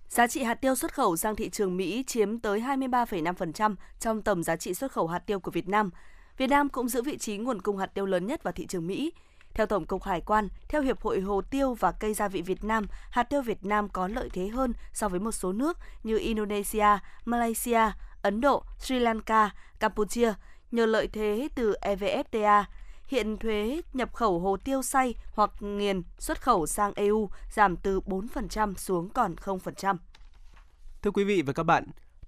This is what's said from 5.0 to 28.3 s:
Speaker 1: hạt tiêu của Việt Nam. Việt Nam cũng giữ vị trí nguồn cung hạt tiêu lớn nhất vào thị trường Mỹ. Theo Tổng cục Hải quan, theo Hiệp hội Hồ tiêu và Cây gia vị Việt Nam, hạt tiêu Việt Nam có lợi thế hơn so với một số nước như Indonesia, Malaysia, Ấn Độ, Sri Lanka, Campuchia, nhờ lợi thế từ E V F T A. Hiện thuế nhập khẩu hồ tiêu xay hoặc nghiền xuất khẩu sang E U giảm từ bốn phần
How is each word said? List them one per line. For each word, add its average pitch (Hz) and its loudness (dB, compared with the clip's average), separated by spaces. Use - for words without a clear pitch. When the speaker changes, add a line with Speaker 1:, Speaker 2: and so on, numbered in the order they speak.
Speaker 1:
hạt 170 -2
tiêu 202 -4
của 175 -8
Việt 170 -4
Nam. 202 2
Việt 262 0
Nam 285 4
cũng 254 -2
giữ 240 0
vị 277 -4
trí 208 -4
nguồn 226 -4
cung 202 0
hạt 190 -2
tiêu 196 -2
lớn 185 2
nhất 294 -4
vào 175 -2
thị - -8
trường 170 -4
Mỹ. 269 -2
Theo 220 2
Tổng 190 0
cục 185 -4
Hải 185 -2
quan, 208 2
theo 302 0
Hiệp 247 0
hội 202 0
Hồ 196 0
tiêu 269 2
và 185 2
Cây 214 -2
gia 208 0
vị 190 -4
Việt 185 -4
Nam, 214 0
hạt 240 2
tiêu 285 0
Việt 226 -4
Nam 208 2
có 185 -2
lợi 226 -6
thế 185 -2
hơn 247 0
so 214 -2
với 180 0
một 214 -2
số 185 -2
nước 285 0
như 220 2
Indonesia, 208 0
Malaysia, 233 2
Ấn 202 2
Độ, 262 6
Sri 254 0
Lanka, 220 4
Campuchia, 220 2
nhờ 233 4
lợi 220 4
thế 214 0
từ 226 2
E 202 0
V 196 -4
F 240 0
T - -8
A. 208 8
Hiện 220 0
thuế 220 0
nhập 247 -2
khẩu 196 2
hồ 196 2
tiêu 269 -2
xay 254 2
hoặc 208 2
nghiền 202 0
xuất - -4
khẩu 196 4
sang 202 0
E 208 2
U 208 2
giảm 196 4
từ 190 0
bốn 190 -4
phần 240 -6